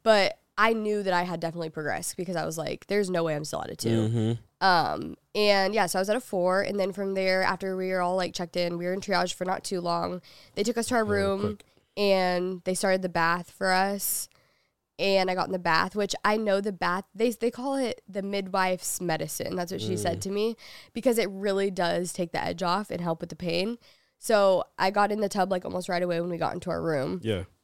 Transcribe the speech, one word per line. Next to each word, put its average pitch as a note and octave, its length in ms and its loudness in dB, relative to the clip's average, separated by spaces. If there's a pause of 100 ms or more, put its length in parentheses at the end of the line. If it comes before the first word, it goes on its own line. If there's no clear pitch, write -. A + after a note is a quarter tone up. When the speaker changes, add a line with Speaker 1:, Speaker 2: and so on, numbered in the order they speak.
Speaker 1:
But G#3+ 380 6 (180)
I A3 140 4
knew G#3+ 320 0
that F#3+ 100 0
I F3+ 100 2
had F3 180 -4
definitely E3 280 -6
progressed D3+ 460 -4
because F3+ 220 -4
I D#3 80 -2
was D#3+ 120 -6
like, D#3 300 -6
"There's G3+ 220 0
no F3 160 0
way D#3 100 0
I'm D3 80 -4
still - 180 -6
at - 80 -8
a - 60 -10
two." - 140 -4 (200)
Speaker 2:
Mm-hmm. A#2 560 -2
Speaker 1:
Um, D#3 520 2 (180)
and G3+ 380 4
yeah, G#3 140 2
so F#3 120 -2
I - 20 2
was F#3+ 80 -2
at G#3+ 60 2
a B3+ 60 -4
four, F#3 400 0
and G3+ 180 -4
then F#3+ 140 0
from G3 200 -4
there, F#3+ 300 2
after F#3+ 320 -2
we F#3 140 -4
were F#3 100 0
all, F3+ 160 0
like, F3+ 180 -2
checked F3 220 -8
in, F3 220 0
we F3 80 -6
were F3+ 80 -2
in G3 80 -4
triage F3+ 320 0
for - 100 -6
not F#3 220 -4
too F#3 160 -4
long. F3 400 -2 (340)
They G3+ 80 -2
took A#3 140 0
us A#3 100 -2
to B3 80 0
our A3+ 80 4
Speaker 2:
Yeah, G#3 80 0
real G3 160 2 (100)
Speaker 1:
room, G3 40 -4
Speaker 2:
quick. G#3 240 -4 (320)
Speaker 1:
and F#3 680 2
they F#3 120 0
started F#3+ 260 2
the F#3 80 -2
bath E3+ 420 2
for F#3+ 200 0
us. G3 580 0 (720)
And F#3+ 300 4
I F#3 60 0
got F3+ 120 0
in F3+ 40 -4
the F#3 80 -2
bath, F3 360 2
which G3+ 280 -2
I G#3+ 140 4
know G#3 240 2
the G#3 100 -4
bath, F3+ 320 -2 (120)
they, A3+ 160 2
they A3+ 200 -2
call C4 240 -4
it B3+ 320 -2
the G3 140 -6
midwife's F#3+ 800 -2
medicine. D#3+ 540 -4
That's F3 160 -4
what G3 100 -6
she F#3+ 160 -2
said F3 220 -2
Speaker 2:
Mm. - 20 -8
Speaker 1:
to G3 80 -6
me, G#3+ 260 -2 (380)
because A#3 240 2
it G#3+ 140 2
really G3 400 0
does F3 420 0
take F3 180 -4
the E3 100 -4
edge F3 220 -4
off F#3 280 -2
and F3 100 -6
help E3 180 -2
with E3+ 100 -10
the E3+ 60 -10
pain. F3+ 440 -2 (400)
So G3 440 4 (140)
I F#3+ 140 2
got G#3 200 2
in G#3 80 -2
the G#3 100 2
tub, G3 220 0
like, F3+ 140 -2
almost F3+ 240 -6
right F3+ 140 0
away E3+ 180 0
when F3 80 -4
we E3+ 80 -4
got D#3+ 160 -2
into F3 160 -6
our E3 120 -2
room. E3 420 -2
Speaker 2:
Yeah. G2+ 200 0 (200)